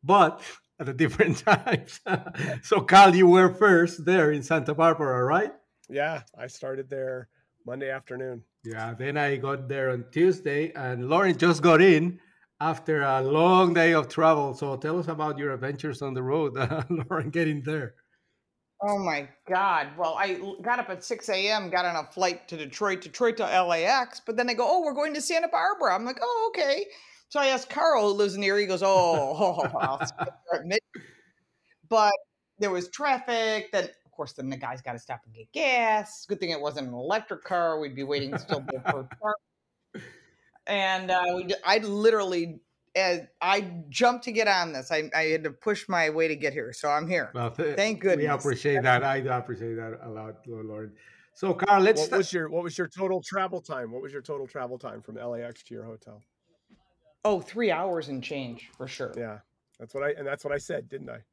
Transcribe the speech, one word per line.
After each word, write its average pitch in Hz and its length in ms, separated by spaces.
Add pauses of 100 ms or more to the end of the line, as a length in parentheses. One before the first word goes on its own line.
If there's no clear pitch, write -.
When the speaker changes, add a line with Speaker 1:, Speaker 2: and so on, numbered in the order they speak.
Speaker 1:
but 175 380 (360)
at 135 100
a 139 40
different 139 460
<laughs> - 60
times. - 560 (640)
So 202 200
Carl, 190 340
you 185 100
were 180 280
first 175 500
there 175 260
in 147 120
Santa 156 320
Barbara, 151 500
right? 175 280 (360)
Speaker 2:
Yeah, 143 340 (160)
I 117 100
started 135 420
there 131 380 (380)
Monday 135 240
afternoon. 131 540 (200)
Speaker 1:
Yeah, 113 300
then 139 220
I 143 200
got 135 320
there 135 220
on 120 220
Tuesday, 165 640
and 127 340
Lauren 180 280
just 165 260
got 170 180
in 175 400 (400)
after 151 420
a 135 200
long 170 520
day 170 180
of 151 160
travel. 151 460
So 139 220
tell 156 220
us 160 100
about 151 300
your 143 140
adventures 131 480
on 135 140
the 127 80
road, 139 320
<laughs> 135 360
Lauren, 156 400
getting 156 320
there. 143 320 (840)
Speaker 3:
Oh 202 180
my 151 300 (200)
God. 180 400 (100)
Well, 165 180
I 190 240
l-, 196 220
got 240 160
up 240 100
at 180 140
six - 260
A 196 200
M, 208 200
got 180 160
on 170 120
a 151 160
flight 180 340
to 170 100
Detroit, 185 440
Detroit 226 380
to 214 140
L 180 200
A 165 120
X, 247 400
but 226 120
then 247 100
they 247 80
go, 320 140
"Oh, 359 140
we're 294 120
going 294 200
to 294 60
Santa 330 280
Barbara." 339 440
I'm 226 120
like, 254 180
"Oh, 453 320
okay." 320 320 (420)
So 294 120
I 269 80
asked 262 200
Carl, 285 400
who 202 60
lives 202 220
in 202 40
the 202 60
area, 202 160
he 196 60
goes, 185 160
"Oh, 165 880
<laughs> - 80
I'll 135 260
see - 140
you - 380
at 156 60
mid-" 190 160 (1080)
But 214 260 (440)
there 202 120
was 180 200
traffic. 233 840
Then, 196 120
of - 280
course, 147 200
then 131 160
the 135 80
guy's 127 240
gotta 120 200
stop - 260
and 113 80
get - 180
gas. 233 760
Good 202 100
thing 175 120
it 156 100
wasn't 143 260
an 123 80
electric 180 480
car. 170 380
We'd 139 160
be 135 80
waiting 143 340
still 143 260 (260)
for 135 240
Speaker 1:
<laughs> - 60
Speaker 3:
park. 214 160 (1300)
And, 190 420
uh, 180 120 (120)
we 180 100
d-, 180 100 (100)
I 202 140
literally, 202 840 (360)
as 180 240 (200)
I 180 480
jumped 240 360
to 247 80
get 220 160
on 175 240
this. 131 180
I, 156 240
I 160 100
had 156 200
to 151 60
push 202 380
my 170 220
way 160 180
to 156 60
get 143 180
here, 127 200
so - 160
I'm 151 180
here. 160 280
Speaker 1:
Well, 120 160
th-, 147 260
Speaker 3:
Thank 208 260
Speaker 1:
we 190 80
Speaker 3:
goodness. 147 340
Speaker 1:
appreciate 135 380
that. 123 220
I 135 160
do 131 100
appreciate 117 440
that 113 280
a 120 60
lot, 110 380
Lauren. 110 460 (420)
So, 185 200
Carl, 190 280
let's 202 180
Speaker 2:
What 156 60
Speaker 1:
sta- - 100
Speaker 2:
was 190 160
your, 165 160
what 165 160
was 160 120
your 175 120
total 185 340
travel 185 380
time? 127 320
What 131 100
was 143 100
your 139 100
total 139 260
travel 123 300
time 113 220
from 110 160
L 120 180
A 117 80
X 117 220
to 117 100
your 110 100
hotel? 110 380 (1040)
Speaker 3:
Oh, 208 160
three 214 300
hours 165 380
and 131 140
change, 127 540
for 127 120
sure. - 280
Speaker 2:
Yeah, 110 220 (400)
that's 113 160
what 139 80
I, 143 160
and 139 80
that's 143 180
what 143 80
I 143 60
said, 120 300
didn't 135 220
I? 113 80 (140)